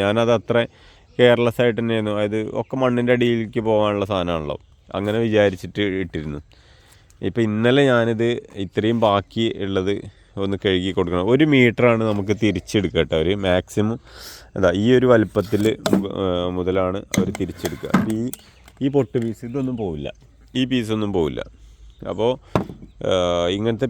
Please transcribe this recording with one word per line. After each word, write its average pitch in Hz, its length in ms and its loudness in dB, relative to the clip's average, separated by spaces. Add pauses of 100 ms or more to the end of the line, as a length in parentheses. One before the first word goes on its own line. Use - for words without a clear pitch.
ഞാനത് 113 380 2
അത്ര 117 260 0 (540)
കെയർലെസ് 120 460 4
ആയിട്ട് 117 160 0
തന്നെയായിരുന്നു. 110 360 -2
അതായത് 107 220 -2 (240)
ഒക്കെ - 200 -8
മണ്ണിൻ്റെ 123 340 2
അടിയിലേക്ക് 117 520 0
പോകാനുള്ള 104 420 2
സാധനമാണല്ലോ, 85 460 -2 (420)
അങ്ങനെ 104 280 -2
വിചാരിച്ചിട്ട് 104 580 2 (180)
ഇട്ടിരുന്നു. 76 380 -8 (880)
ഇപ്പം 120 200 -2
ഇന്നലെ 120 420 2
ഞാനിത് 117 400 2 (340)
ഇത്രയും 107 400 0
ബാക്കി 101 400 0 (220)
ഉള്ളത് 95 260 -2 (520)
ഒന്ന് 98 200 -2
കഴുകി 92 320 2
കൊടുക്കണം. 90 380 0
ഒരു 139 180 4
മീറ്ററാണ് 120 580 4
നമുക്ക് 101 320 -2
തിരിച്ചെടുക്കുക 92 600 0
കേട്ടോ. 78 220 0
ഒരു 90 100 0 (120)
മാക്സിമം 104 520 0 (580)
എന്താ, 95 140 2 (120)
ഈ 107 40 0 (120)
ഒരു 127 140 4
വലുപ്പത്തിൽ 104 520 2 (280)
മുക-, 98 200 0 (120)
ഏ, - 20 0 (320)
മുതലാണ് 92 420 -2 (180)
അവർ 95 100 0 (100)
തിരിച്ചെടുക്കുക. 85 600 -8
അപ്പം 110 180 -2
ഈ, 113 80 -4 (600)
ഈ 139 120 0
പൊട്ട് 135 280 0
പീസ് 113 260 -8
ഇതൊന്നും 131 320 -4
പോവില്ല, 78 280 -6 (500)
ഈ 131 120 0
പീസൊന്നും 110 460 -2
പോവില്ല. 71 240 -2 (720)
അപ്പോൾ, 107 200 0 (800)
ഏ, - 20 2 (440)
ഇങ്ങനത്തെ 113 320 -2